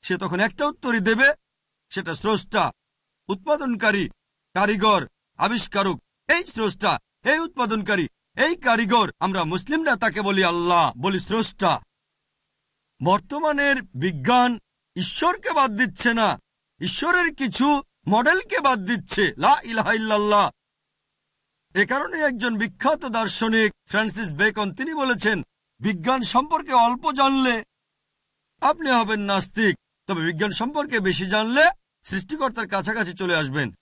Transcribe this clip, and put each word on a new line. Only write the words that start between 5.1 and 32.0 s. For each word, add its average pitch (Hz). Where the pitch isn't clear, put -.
আবিষ্কারক। 196
এই 339
স্রষ্টা, 202
এই 294
উৎপাদনকারী, 214
এই 330
কারিগর। 233
আমরা 185
মুসলিমরা 254
তাকে 208
বলি 196
আল্লাহ, 170
বলি 180
স্রষ্টা। 190
বর্তমানের 285
বিজ্ঞান 190
ঈশ্বরকে 339
বাদ 269
দিচ্ছে 226
না, 208
ঈশ্বরের 339
কিছু 277
মডেলকে 320
বাদ 269
দিচ্ছে। 196
লা 196
ইলাহা 202
ইল্লাল্লাহ। 208
এ 202
কারণে 277
একজন 240
বিখ্যাত 277
দার্শনিক 220
ফ্রান্সিস 202
বেকন 202
তিনি 277
বলেছেন, 220
"বিজ্ঞান 214
সম্পর্কে 294
অল্প 247
জানলে 262
আপনি 311
হবেন 220
নাস্তিক, 202
তবে 165
বিজ্ঞান 175
সম্পর্কে 262
বেশি 190
জানলে 226